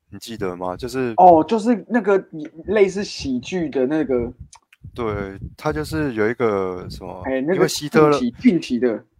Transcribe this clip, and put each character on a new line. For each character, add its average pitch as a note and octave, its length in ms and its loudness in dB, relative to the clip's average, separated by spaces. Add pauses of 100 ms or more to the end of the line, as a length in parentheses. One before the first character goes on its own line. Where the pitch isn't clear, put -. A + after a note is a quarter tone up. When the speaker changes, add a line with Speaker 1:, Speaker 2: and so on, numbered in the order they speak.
Speaker 1:
你 G2 80 -18
记 A2+ 200 -12
得 F#2 180 -4
吗？ F2+ 220 -6
就 B2+ 100 -10
是 A#2+ 300 -4
Speaker 2:
哦， F3 260 8
就 A3 160 0
是 G#3 300 0
那 A3+ 120 0
个 G3 160 2 (500)
类 G3 200 4
似 F#3 160 -4
喜 C3 360 -6
剧 E3 300 -4
的 B2+ 160 0
那 D3+ 200 0
个。 B2 260 -2 (640)
Speaker 1:
对， G2+ 440 -4 (200)
他 D3+ 160 -2
就 D3+ 100 -4
是 D3+ 300 -4
有 G#2+ 160 2
一 B2 60 -2
个 F#2+ 540 -2
什 - 140 -14
么， F2+ 220 -12
Speaker 2:
哎， C3 160 -2
那 C#3+ 80 -2
个 F#3+ 60 2
Speaker 1:
因 F#3 60 0
为 - 60 4
希 D3 220 -6
特 D#3 180 6
勒， D3 100 4
Speaker 2:
近 B2 140 -2
期， - 100 -18
近 F#3+ 200 4
期 B2 180 -4
的 A2+ 260 0 (140)